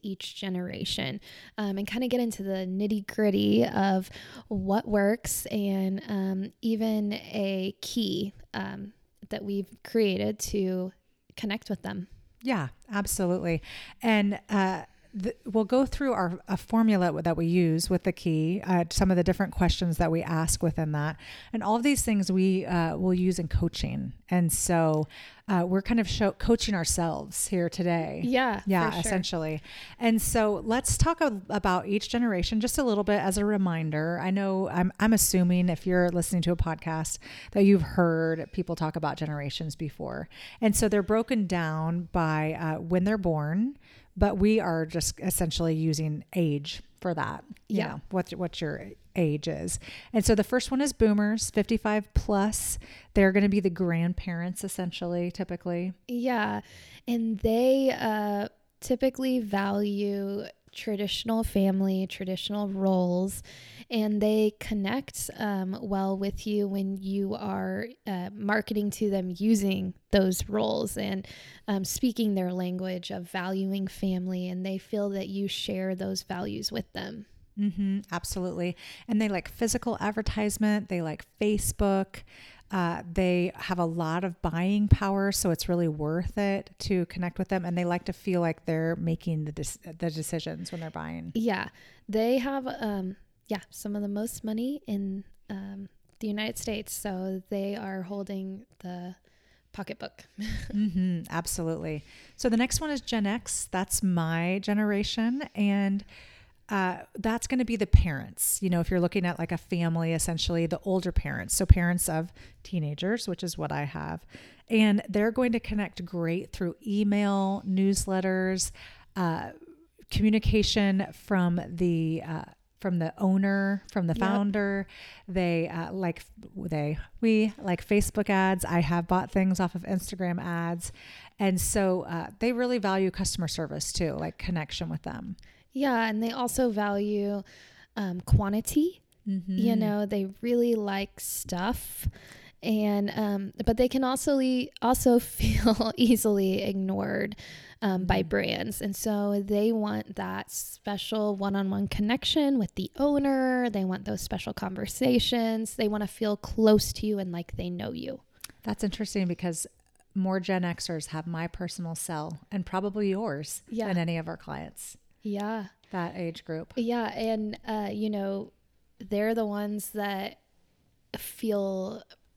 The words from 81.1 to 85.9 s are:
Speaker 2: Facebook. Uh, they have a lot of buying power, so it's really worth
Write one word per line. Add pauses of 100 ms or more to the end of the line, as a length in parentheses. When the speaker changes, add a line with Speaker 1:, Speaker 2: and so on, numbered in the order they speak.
Speaker 2:
Facebook. (480)
Uh, (100)
they
have
a
lot
of
buying
power,
so
it's
really
worth